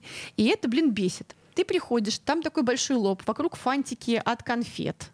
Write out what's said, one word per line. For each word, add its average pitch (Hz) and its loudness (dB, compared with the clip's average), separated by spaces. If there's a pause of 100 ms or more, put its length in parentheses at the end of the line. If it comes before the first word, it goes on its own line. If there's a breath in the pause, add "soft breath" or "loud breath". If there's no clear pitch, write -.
(360 loud breath)
И 214 4
это, 349 2
блин, 269 4
бесит. 190 -2 (220)
Ты 370 2
приходишь, 240 0
там 311 0
такой 311 0
большой 254 2
лоб, 196 2
вокруг 294 -2
фантики 247 -2
от - -2
конфет - -4